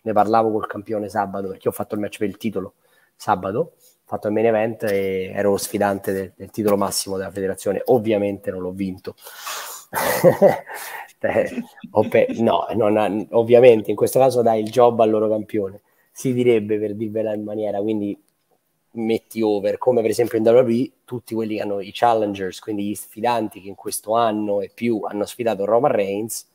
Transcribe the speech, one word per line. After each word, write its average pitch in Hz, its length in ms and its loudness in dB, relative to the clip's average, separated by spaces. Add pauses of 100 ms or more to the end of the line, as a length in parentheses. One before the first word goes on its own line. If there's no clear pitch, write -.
Ne 110 120 -4
parlavo 110 380 4
col 107 140 -2
campione 104 440 -8
sabato, 98 400 -4
perché 95 180 -6
ho 117 60 -2
fatto - 200 -8
il 104 80 -4
match 101 160 -8
per 104 120 -2
il 90 80 -10
titolo 95 380 -6 (400)
sabato, 98 440 -2
ho 170 120 -4 (340)
fatto 107 220 -6
il 104 60 0
main 110 140 4
event 110 360 0
e 95 520 -2
ero 101 160 2
lo 98 60 2
sfidante 101 560 -2
del, 95 220 -6
del 95 160 -16
titolo 101 260 2
massimo 98 400 -2
della 95 140 -6
federazione. 95 560 -4
Ovviamente 101 600 0
non 92 120 -8
l'ho 92 100 -6
vinto. 95 440 -8 (760)
<laughs> - 760 2 (540)
Eh, - 440 -2 (260)
ho 110 160 2
pe-, 110 200 4 (100)
no, 113 280 2 (100)
non 107 200 2
ha, 104 180 2 (180)
ovviamente 117 580 8
in 104 80 -2
questo 123 220 0
caso 123 220 4
dai 113 200 2
il 107 80 -4
job 120 320 4
al 110 80 6
loro 110 180 2
campione, 104 540 -4 (320)
si - 180 -4
direbbe 113 480 2
per 104 160 -4
dirvela 110 380 -4
in 107 100 -6
maniera, 104 380 -4
quindi 104 360 -2 (760)
metti 113 500 -2
over, 104 360 0
come 120 240 2
per 107 100 0
esempio 113 260 0
in 110 100 2
W 117 140 8
W 117 80 2
E 120 220 0 (120)
tutti 113 320 -10
quelli 110 200 -4
che 104 60 -6
hanno 101 200 -4
i 98 120 -12
challengers, 104 680 0
quindi 101 280 -6
gli 101 80 -4
sfidanti 110 640 -4
che 95 80 -18
in 95 80 -14
questo - 380 -8
anno 107 480 0
e 95 120 -10
più 113 300 -2
hanno 104 220 -4
sfidato 107 400 -4
Roman 120 260 2
Reigns 104 640 -4